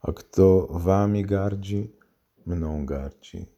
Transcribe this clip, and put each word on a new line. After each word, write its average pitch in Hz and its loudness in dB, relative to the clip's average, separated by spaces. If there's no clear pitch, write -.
A 80 -4
kto 95 4
wami 98 0
gardzi, 101 -4
mną 78 -4
gardzi. 69 -10